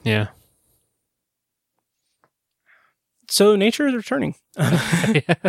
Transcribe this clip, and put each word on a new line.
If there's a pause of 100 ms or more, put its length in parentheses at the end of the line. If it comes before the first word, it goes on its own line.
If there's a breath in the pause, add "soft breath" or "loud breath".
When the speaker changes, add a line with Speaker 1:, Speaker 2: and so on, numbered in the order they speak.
Speaker 1:
Yeah. (3000 soft breath)
Speaker 2:
So
nature
is
returning.
<laughs>
Speaker 1:
<laughs>
Yeah. (140)